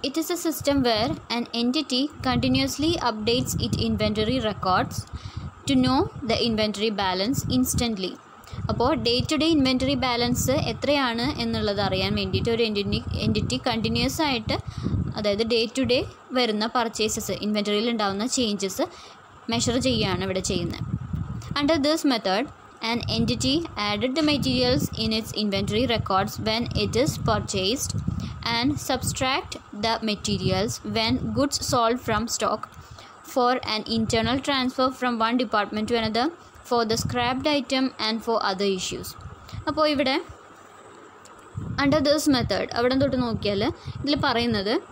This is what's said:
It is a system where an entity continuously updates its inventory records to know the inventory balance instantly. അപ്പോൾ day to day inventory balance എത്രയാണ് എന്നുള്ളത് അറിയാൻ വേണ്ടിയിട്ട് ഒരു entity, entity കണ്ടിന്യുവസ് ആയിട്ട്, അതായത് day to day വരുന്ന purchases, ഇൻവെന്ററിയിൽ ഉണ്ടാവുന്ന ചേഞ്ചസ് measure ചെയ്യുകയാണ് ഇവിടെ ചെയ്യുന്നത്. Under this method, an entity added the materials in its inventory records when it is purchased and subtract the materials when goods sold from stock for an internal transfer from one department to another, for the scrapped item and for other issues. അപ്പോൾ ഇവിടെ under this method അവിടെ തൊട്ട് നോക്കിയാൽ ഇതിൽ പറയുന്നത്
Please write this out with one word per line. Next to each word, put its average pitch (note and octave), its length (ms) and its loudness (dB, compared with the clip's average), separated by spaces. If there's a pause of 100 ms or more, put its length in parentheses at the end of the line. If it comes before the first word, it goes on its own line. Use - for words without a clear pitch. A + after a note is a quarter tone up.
It C#4 140 -4
is - 120 -6
a E4 120 -8
system C#4+ 300 0 (120)
where A3+ 220 2 (260)
an A#3+ 80 -2 (180)
entity B3+ 400 0 (240)
continuously C4 640 2 (200)
updates A#3 420 0 (140)
its A3 200 0
inventory G#3+ 500 2 (120)
records F#3+ 480 0 (720)
to C#4 140 4
know C4 160 4 (300)
the A3+ 60 4 (120)
inventory G#3+ 420 0 (140)
balance F#3+ 360 0 (180)
instantly. A#3 540 0 (600)
അപ്പോൾ A#3 200 2 (160)
day A#3+ 80 4 (140)
to D#4 120 2
day D#4 140 4
inventory C4 480 2
balance A#3+ 400 0 (280)
എത്രയാണ് B3 540 0 (180)
എന്നുള്ളത് G#3+ 440 0
അറിയാൻ F#3+ 320 0
വേണ്ടിയിട്ട് F#3+ 360 0
ഒരു A#3 120 2
entity, G#3 320 0 (260)
entity A3 320 0 (100)
കണ്ടിന്യുവസ് A#3 600 0
ആയിട്ട്, C4 300 0 (600)
അതായത് G#3 260 0 (100)
day A3+ 100 4 (140)
to C4 140 2
day B3+ 80 4 (380)
വരുന്ന A3 380 2
purchases, A3 580 0 (120)
ഇൻവെന്ററിയിൽ G#3 480 2
ഉണ്ടാവുന്ന G#3 420 0
ചേഞ്ചസ് G#3 500 0 (680)
measure A#3 220 0 (120)
ചെയ്യുകയാണ് G3+ 400 2
ഇവിടെ F#3+ 240 -2
ചെയ്യുന്നത്. F3 320 -2 (800)
Under D4+ 160 4 (100)
this D#4 160 2 (100)
method, G3+ 320 0 (460)
an A#3 80 0 (180)
entity A#3+ 380 2 (340)
added G#3 280 0
the D#4 140 2
materials B3+ 520 2 (200)
in A3 160 0
its A3 120 -8 (120)
inventory G#3 420 0 (100)
records G3+ 380 0 (140)
when A3 160 0 (220)
it G3+ 180 -2
is D#4 80 2 (180)
purchased G#3 640 0 (640)
and A#3+ 120 2 (200)
subtract C4+ 680 -2 (320)
the A3+ 80 2 (160)
materials F#3+ 640 0 (240)
when A3+ 160 2 (240)
goods C#4 220 0 (120)
sold A#3+ 260 4 (100)
from G#3+ 160 0 (120)
stock G#3+ 260 -2 (720)
for B3 180 4 (240)
an A3 60 -2 (160)
internal A3+ 400 2 (100)
transfer C4 400 2 (100)
from B3 160 0 (120)
one A#3+ 180 2
department G#3 480 0
to A#3+ 100 2
another, A3 240 0 (440)
for A#3+ 200 4
the A3+ 140 2
scrapped B3 440 0 (120)
item C4 260 0 (220)
and A3 80 2 (100)
for A3+ 100 0 (160)
other G3 160 0 (120)
issues. - 280 -8 (640)
അപ്പോൾ D4+ 240 2
ഇവിടെ C#4 220 2 (1700)
under C#4+ 260 4
this D4 160 2 (100)
method G#3+ 300 0 (120)
അവിടെ B3 260 2
തൊട്ട് C#4 220 2
നോക്കിയാൽ G#3 380 0 (380)
ഇതിൽ C#4+ 140 0 (120)
പറയുന്നത് A3+ 460 0 (180)